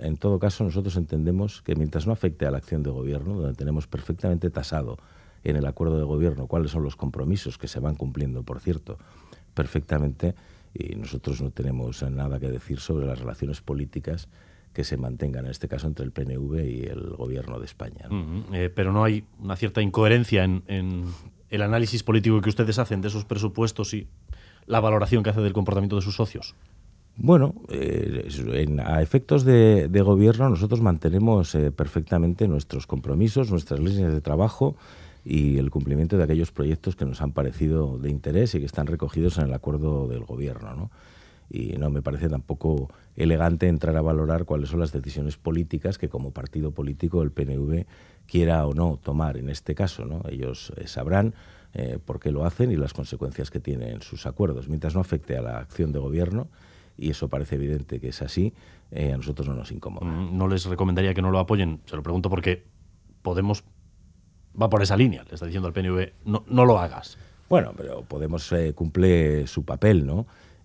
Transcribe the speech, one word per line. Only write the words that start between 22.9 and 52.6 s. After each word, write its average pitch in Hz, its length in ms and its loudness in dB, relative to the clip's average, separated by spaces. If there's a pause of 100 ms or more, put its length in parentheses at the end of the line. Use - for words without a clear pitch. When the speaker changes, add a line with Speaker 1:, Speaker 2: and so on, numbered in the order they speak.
Speaker 2:
de 101 100 -2
esos 104 140 -4
presupuestos 107 680 -2
y 104 140 -8 (580)
la 113 140 2
valoración 107 420 4
que 104 80 2
hace 107 120 2
del 101 120 2
comportamiento 98 420 0
de 98 60 2
sus 98 140 -4
socios? - 400 -4 (640)
Speaker 1:
Bueno, 147 360 6 (160)
eh, 69 580 -2 (260)
en, 73 260 2
a 78 240 2
efectos 135 400 4
de, 110 460 8
de 98 120 6
gobierno, 107 480 8
nosotros 110 320 2
mantenemos, 95 720 4
eh, 76 160 4
perfectamente 85 800 0
nuestros 73 400 -2
compromisos, 104 640 0
nuestras 73 280 0
líneas 92 320 2
de 76 100 0
trabajo 104 540 2 (480)
y 71 360 2
el 67 100 0
cumplimiento 73 480 0
de 87 60 4
aquellos 78 280 0
proyectos 78 440 -2
que 76 100 -4
nos 65 160 -6
han 73 100 -2
parecido 73 680 0
de 69 100 -4
interés 78 460 0
y 80 40 0
que 71 60 -4
están 73 220 -4
recogidos 82 500 0
en 80 60 2
el 67 100 0
acuerdo 73 540 -2
del 60 160 -6
gobierno, 60 500 -8
¿no? 85 160 -8 (600)
Y - 280 -6
no 73 140 0
me 71 100 -2
parece 73 280 -2
tampoco 71 600 -2 (260)
elegante 82 520 4
entrar 80 280 2
a 80 60 2
valorar 80 440 2
cuáles 73 240 -2
son 82 100 -2
las 80 120 -2
decisiones 71 460 -6
políticas 82 640 -2
que 76 100 -4
como 67 220 -6
partido 76 400 -6
político 76 500 -2
el 73 100 0
P 71 120 -4
N 67 160 -2
V 80 260 -2 (400)
quiera 82 400 2
o 71 80 -2
no 80 240 0
tomar 73 400 -2
en 65 120 -8
este 73 260 -6
caso, 90 300 -4
¿no? 78 240 -8
Ellos, 64 480 -8
eh, - 100 -12
sabrán, 98 480 0 (380)
eh, 62 300 -6
por 64 160 -8
qué 76 120 -2
lo 73 140 0
hacen 120 260 0